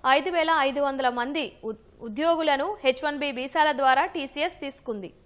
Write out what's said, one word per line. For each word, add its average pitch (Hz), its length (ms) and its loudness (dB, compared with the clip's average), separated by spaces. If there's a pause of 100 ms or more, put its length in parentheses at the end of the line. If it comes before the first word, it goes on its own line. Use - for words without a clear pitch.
(180)
ఐదు 349 180 -2
వేల 320 180 2 (140)
ఐదు 285 180 -2
వందల 262 240 0 (100)
మంది 285 240 -4 (260)
ఉద్-, - 120 -12 (260)
ఉద్యోగులను 311 600 0 (160)
హెచ్ 262 240 2
వన్ 294 160 -6
బీ 285 60 -2 (100)
వీసాల 302 320 2 (100)
ద్వారా 269 220 4 (100)
టీసీఎస్ 302 500 -4
తీసుకుంది. 214 460 -10 (160)